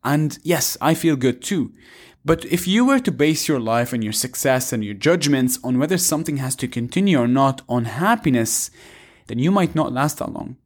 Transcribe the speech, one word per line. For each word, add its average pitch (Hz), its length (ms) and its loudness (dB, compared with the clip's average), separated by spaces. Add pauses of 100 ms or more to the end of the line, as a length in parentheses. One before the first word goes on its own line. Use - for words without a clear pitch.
And 147 380 0
yes, 156 400 0
I 151 100 4
feel 160 240 2
good 127 240 0
too. 170 320 -2 (500)
But 165 220 0
if 175 240 -2
you 214 160 4
were 269 140 4
to 247 120 0
base 151 380 0
your 147 100 2
life 117 360 0
and 113 100 -2
your 104 80 -4
success 127 580 -2
and 113 140 -2
your 104 80 -6
judgments 139 720 2
on 127 140 0
whether 160 180 0
something 156 400 -2
has 131 200 -4
to - 120 -6
continue 147 500 0
or 120 80 2
not 135 440 2
on 120 160 0
happiness, 131 840 0 (580)
then 113 100 -6
you 143 120 2
might 196 240 2
not 156 200 -2
last 139 240 -2
that - 120 -6
long. - 360 -12